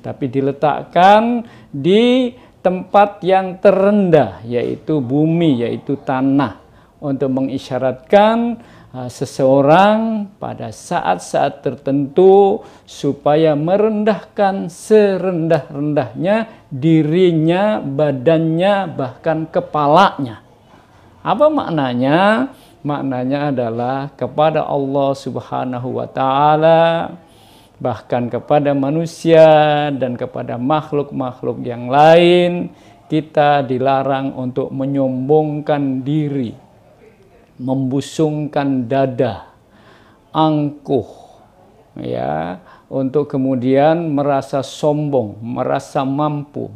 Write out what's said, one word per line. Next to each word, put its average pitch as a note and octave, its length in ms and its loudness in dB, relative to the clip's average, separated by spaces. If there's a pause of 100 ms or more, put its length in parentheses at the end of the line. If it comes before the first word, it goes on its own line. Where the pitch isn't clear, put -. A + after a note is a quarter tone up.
Tapi A#2+ 300 -8
diletakkan E3+ 1120 2 (260)
di A#3 640 2 (300)
tempat F#3 580 2
yang F#3 400 0
terendah, F#3 840 4
yaitu B2+ 560 -4
bumi, D3 640 0
yaitu A#2 340 -6
tanah, C3+ 560 -2 (460)
untuk C#3 320 -2
mengisyaratkan, C3+ 1300 0 (320)
eh, B2+ 160 -10
seseorang G3 1300 2
pada A#2 320 -10
saat-saat D#3+ 960 -4
tertentu F#3 960 2 (240)
supaya D3 720 0
merendahkan G3 1120 -2
serendah-rendahnya E3 1800 0 (240)
dirinya, E3 1120 2
badannya, D#3+ 1040 0
bahkan D#3 640 -6
kepalanya. D3+ 960 2 (800)
Apa B3 240 2
maknanya? E3+ 1040 0 (300)
Maknanya C3+ 640 -4
adalah B2+ 640 -4
kepada D3+ 480 0
Allah C#3 560 -2
Subhanahu B2+ 800 -8
wa A#2+ 80 -6
Ta'ala, D#3 1120 2 (640)
bahkan A#2+ 480 -4
kepada C#3+ 480 0
manusia D3+ 1120 4
dan B2+ 320 -6
kepada B2 400 -8
makhluk-makhluk C3+ 1040 -4
yang A#2+ 240 -8
lain, F3 800 4 (400)
kita D3 560 0
dilarang C3+ 720 -2
untuk B2+ 320 -6
menyombongkan C#3 1400 -2
diri, C#3+ 480 -4 (1040)
membusungkan C3+ 1300 -4
dada, B2+ 640 -2 (800)
angkuh, D3+ 800 -2 (960)
ya, D2+ 560 -6 (320)
untuk C3+ 400 -4
kemudian C3+ 800 0
merasa C#3 480 -2
sombong, C#3 800 -2
merasa B2+ 640 -4
mampu, C#3+ 720 -6